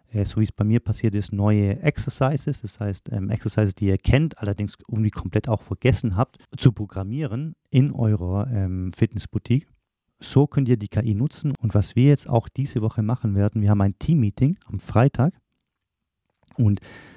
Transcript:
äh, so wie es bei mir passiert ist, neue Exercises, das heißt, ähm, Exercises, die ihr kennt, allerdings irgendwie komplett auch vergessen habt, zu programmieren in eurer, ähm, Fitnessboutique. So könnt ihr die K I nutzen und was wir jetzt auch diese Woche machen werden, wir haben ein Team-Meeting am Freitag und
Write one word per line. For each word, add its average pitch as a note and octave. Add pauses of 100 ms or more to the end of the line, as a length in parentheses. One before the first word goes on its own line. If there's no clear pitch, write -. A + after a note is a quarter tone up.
(120)
äh, G#2
so -
wie G#2+
es G#2
bei -
mir A2
passiert G#2+
ist, G#2
neue G2+
Exercises, C#3
das -
heißt, G2+
ähm, G2+
Exercises, G#2+
die -
ihr F#2+
kennt, D3
allerdings G2+ (100)
irgendwie G#2+
komplett -
auch G#2+
vergessen A2+
habt, - (200)
zu -
programmieren A2+ (160)
in C3+
eurer, G#2
ähm, F#2
Fitnessboutique. - (520)
So -
könnt C#3
ihr A#2+
die G2+
K -
I A2
nutzen C#3
und G#2+
was -
wir B2
jetzt C#3+
auch A#2
diese C3
Woche A2
machen G#2+
werden, G#2
wir G2+
haben G#2
ein G2
Team-Meeting C#3+
am G2
Freitag C3+ (1200)
und G2+ (360)